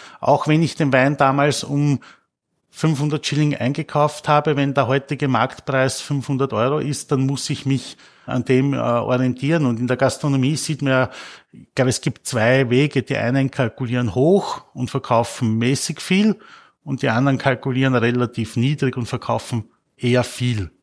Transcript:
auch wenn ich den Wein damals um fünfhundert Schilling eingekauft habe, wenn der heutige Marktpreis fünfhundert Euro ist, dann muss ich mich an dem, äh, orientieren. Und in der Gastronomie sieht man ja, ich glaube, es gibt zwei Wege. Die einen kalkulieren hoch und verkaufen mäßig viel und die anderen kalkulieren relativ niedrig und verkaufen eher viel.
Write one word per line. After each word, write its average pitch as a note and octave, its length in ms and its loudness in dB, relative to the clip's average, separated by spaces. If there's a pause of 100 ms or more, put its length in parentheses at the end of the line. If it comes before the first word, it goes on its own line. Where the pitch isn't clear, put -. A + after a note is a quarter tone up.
(200)
auch - 260 2
wenn D#3 160 4
ich - 140 -2
den C#3+ 160 0
Wein C3+ 240 4
damals C#3+ 480 2
um C#3+ 340 0 (720)
fünfhundert D3+ 560 -2
Schilling D3 300 0
eingekauft D3 720 -2
habe, D3+ 280 2
wenn C#3 180 0
der C3+ 120 2
heutige C#3 400 -2
Marktpreis C3 760 0
fünfhundert C3+ 520 -2
Euro B2+ 260 0
ist, - 320 -6
dann C3+ 160 2
muss C#3 240 -4
ich C3+ 160 -6
mich C3 300 -4 (300)
an B2+ 180 -4
dem, C3+ 300 2
äh, - 20 -4
orientieren. B2+ 880 0
Und A#2 140 0
in B2 80 -2
der - 80 0
Gastronomie C3+ 580 0
sieht C#3+ 280 -6
man C3+ 100 0
ja, C3 180 2 (400)
ich - 240 -20
glaube, B2+ 160 2
es - 100 -2
gibt - 280 -6
zwei B2 420 2
Wege. C3+ 320 2
Die B2+ 140 -4
einen B2+ 340 0
kalkulieren B2 640 -2
hoch E3 480 2 (120)
und B2 160 -6
verkaufen A#2 680 0
mäßig C3+ 420 -2
viel G3+ 360 2 (480)
und C3+ 180 -6
die C#3 60 0
anderen C3 300 2
kalkulieren C3 580 0
relativ A#2+ 600 0
niedrig C3+ 400 0
und A#2+ 100 -4
verkaufen A#2 580 -6 (320)
eher B2 260 2
viel. A#2 480 -4 (120)